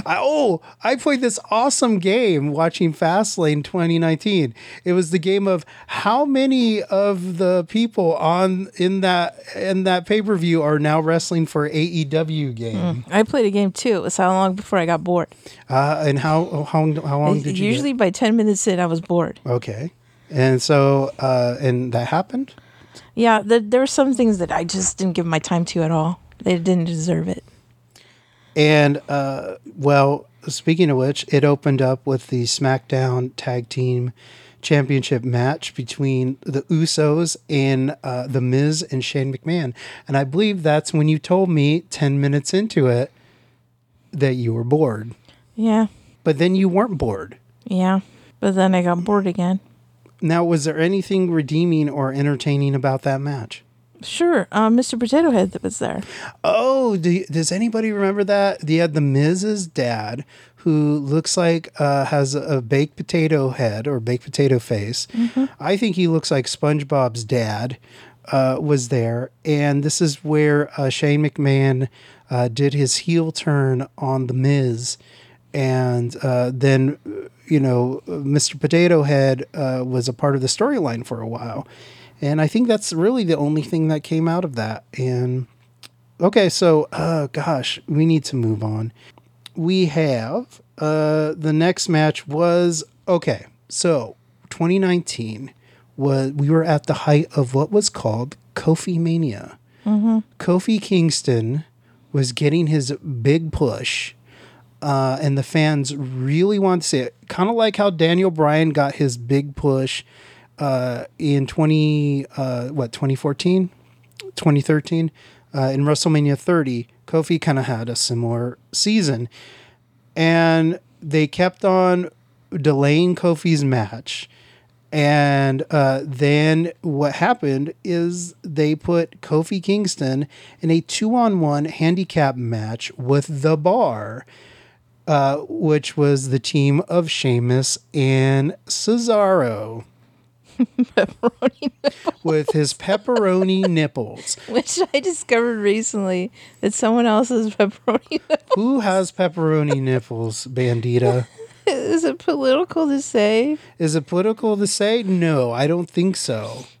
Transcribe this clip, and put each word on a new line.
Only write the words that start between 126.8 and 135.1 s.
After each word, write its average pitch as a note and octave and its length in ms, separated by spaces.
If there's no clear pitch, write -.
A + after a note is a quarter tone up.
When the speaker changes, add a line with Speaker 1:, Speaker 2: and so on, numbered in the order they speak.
Speaker 1:
what C#3+ 360
happened D3+ 580
is F3 580
they D3+ 320
put E3 460
Kofi E3 420
Kingston D3 640
in D#3+ 100
a E3 100
two-on-one G3 880
handicap D#3+ 680
match A#2 600
with C#3 460
The D#3 140
Bar, C3+ 680
uh, C#3+ 300